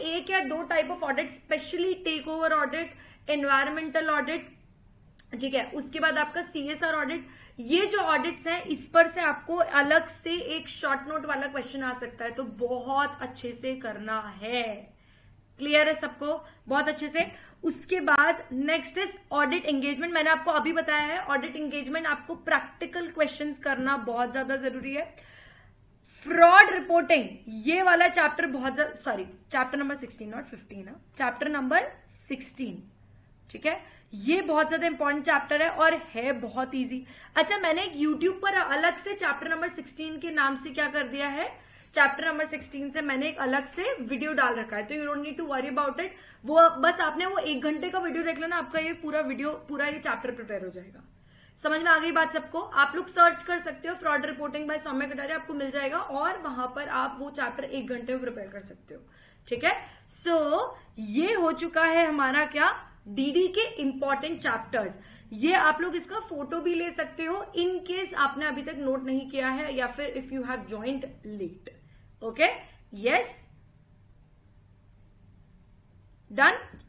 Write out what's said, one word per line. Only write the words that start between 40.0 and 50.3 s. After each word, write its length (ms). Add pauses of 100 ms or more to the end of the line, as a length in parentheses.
के 120
नाम 260
से 140
क्या 200
कर 180
दिया 200
है, 180 (480)
Chapter 320
number 180
sixteen 460
से 100
मैंने 280
एक 100
अलग 280
से 160 (180)
video 340
डाल 200
रखा 220
है, 80
तो 100
you 100
don't 220
need 120
to 80
worry 240
about 300
it। 160 (280)
वो 240 (120)
बस 200
आपने 260
वो 120
एक 240
घंटे 280
का 80
video 260
देख 140
लेना, 180
आपका 240
ये 140
पूरा 260
video, 320 (160)
पूरा 180
ये 120
chapter 320